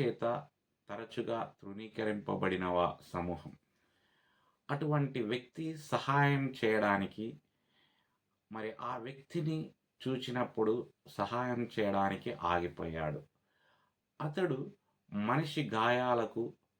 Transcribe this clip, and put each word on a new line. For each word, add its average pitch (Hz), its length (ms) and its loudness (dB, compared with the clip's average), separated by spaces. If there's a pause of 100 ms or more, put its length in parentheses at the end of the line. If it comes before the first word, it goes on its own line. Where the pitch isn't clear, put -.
చేత 117 460 0 (420)
తరచుగా 113 640 -4 (100)
తృణీకరింపబడిన 101 1000 -2
వా-, 87 380 2
సమూహం. 87 540 -6 (1120)
అటువంటి 143 520 2
వ్యక్తి 151 540 -4
సహాయం 139 760 2 (120)
చేయడానికి, 107 760 2 (1120)
మరి 110 300 -6
ఆ 123 160 -6
వ్యక్తిని 151 760 -4 (340)
చూచినప్పుడు 123 840 0 (140)
సహాయం 120 640 -2 (100)
చేయడానికి 98 540 2
ఆగిపోయాడు. 82 920 -2 (960)
అతడు 151 520 -2 (400)
మనిషి 135 500 0
గాయాలకు 120 920 2 (260)